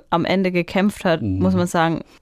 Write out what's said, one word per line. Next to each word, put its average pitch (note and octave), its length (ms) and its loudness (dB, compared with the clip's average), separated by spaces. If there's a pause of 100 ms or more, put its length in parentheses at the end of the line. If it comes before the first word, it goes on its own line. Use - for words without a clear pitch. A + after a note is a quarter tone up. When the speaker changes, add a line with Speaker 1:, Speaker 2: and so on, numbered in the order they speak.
(120)
Speaker 1:
am E3+ 120 0
Ende F#3 280 0
gekämpft F#3 520 0
hat, E3 180 0
Speaker 2:
Mhm. F#2+ 180 -2
Speaker 1:
muss F#3 140 2
man F3+ 140 0
sagen, E3 340 0 (200)